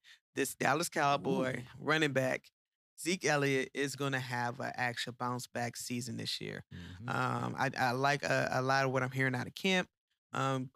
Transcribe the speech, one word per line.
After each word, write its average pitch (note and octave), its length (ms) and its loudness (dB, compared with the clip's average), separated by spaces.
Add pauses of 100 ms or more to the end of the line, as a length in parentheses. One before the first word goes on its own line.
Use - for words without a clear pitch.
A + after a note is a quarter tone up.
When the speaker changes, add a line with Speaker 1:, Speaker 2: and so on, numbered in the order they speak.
(360)
Speaker 1:
This C3+ 200 0
Dallas D3+ 340 2
Cowboy C3+ 680 2
Speaker 2:
Ooh. B2 80 -10 (140)
Speaker 1:
running D3+ 340 2
back, C3 380 0 (480)
Zeke F3+ 260 -2
Elliott, C#3 480 4
is C3+ 220 -2
gonna C#3 240 -2
have B2 400 -4
an B2 160 -4
actual A#2+ 380 -2
bounce B2 340 -4
back A#2+ 300 -4
season A#2+ 400 -6
this A2 240 -6
year. G2+ 220 -8 (100)
Speaker 2:
Mm-hmm. F2+ 340 -12
Speaker 1:
Um, B2 500 0
I, C3 200 2
I B2+ 140 2
like C#3 320 2
a, C3 300 2
a C3 80 2
lot C3+ 240 2
of C3 60 0
what C3 120 0
I'm C3 80 -2
hearing C3 240 2
out B2 120 -4
of - 80 -12
camp. F#3 340 2 (440)
Um, C3 420 0